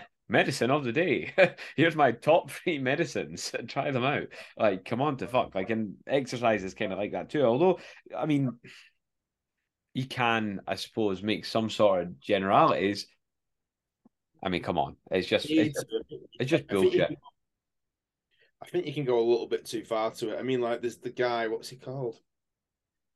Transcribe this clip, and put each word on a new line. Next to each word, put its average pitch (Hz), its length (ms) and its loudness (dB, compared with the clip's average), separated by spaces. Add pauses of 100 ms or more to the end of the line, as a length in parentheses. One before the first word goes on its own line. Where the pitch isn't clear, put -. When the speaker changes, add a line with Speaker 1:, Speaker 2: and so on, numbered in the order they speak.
(160)
Speaker 1:
<laughs> - 140 -20
"Medicine 131 400 2
of 143 140 2
the 117 80 -4
day. 127 440 0
<laughs> - 400 2
Here's 156 200 4
my 143 160 4
top 147 400 2
three 165 260 -4
medicines. 127 760 -4 (100)
<laughs> 117 60 -12
Try 143 220 -4
them 123 140 0
out." 127 240 -2 (280)
Like, 98 300 2
come 120 160 -2
on 143 160 0
to 95 100 -6
fuck. 117 280 0
Like, 95 160 -2
and 110 240 -4 (100)
exercise 117 580 0
is 92 120 -8
kinda 98 200 -4
like 98 180 -4
that 85 180 -6
too. 147 120 0
Although, 156 360 4 (360)
I - 120 -4
mean, 139 320 0 (1400)
you 131 100 -2
can, 113 600 0
I 95 80 -2
suppose, 98 480 -2
make 104 220 -2
some 110 260 0
sort 95 320 4
of 87 160 -10
generalities. 101 880 2 (1400)
I 95 60 -2
mean, 87 120 0
come 92 160 -2
on. 69 180 -2 (140)
It's 90 180 0
just, 110 220 0
it's, 156 400 2
Speaker 2:
It's, - 340 -8 (160)
Speaker 1:
it's 131 120 -2
just 151 180 2
Speaker 2:
I 101 40 -6
think 98 100 4
you 92 60 6
Speaker 1:
bullshit. 87 180 2
Speaker 2:
can, - 100 -6 (1400)
I - 40 -18
think 170 220 -4
you 143 60 -6
can 143 120 -4
go 120 140 2
a 117 100 4
little 117 180 2
bit 113 180 -4
too 110 180 -6
far 110 280 -2
to 110 220 -6
it. - 60 -4
I - 40 -6
mean, 127 180 0
like, 120 200 -2
there's 120 160 -6
the 127 140 -10
guy, 120 360 0
what's 113 220 -6
he 135 80 -16
called? 127 420 -8 (960)